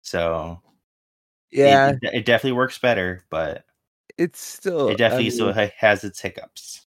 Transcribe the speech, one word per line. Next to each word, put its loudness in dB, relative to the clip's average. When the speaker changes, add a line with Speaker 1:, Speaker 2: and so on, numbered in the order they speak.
Speaker 1:
So -4
Speaker 2:
Yeah. 6
Speaker 1:
it, -2
it, -4
it -4
definitely 2
works -2
better, -2
but -6
Speaker 2:
It's -4
still, -4
Speaker 1:
it -2
definitely 2
Speaker 2:
I -2
Speaker 1:
still -2
Speaker 2:
mean, -2
Speaker 1:
ha-, 0
has 2
its -12
hiccups. -14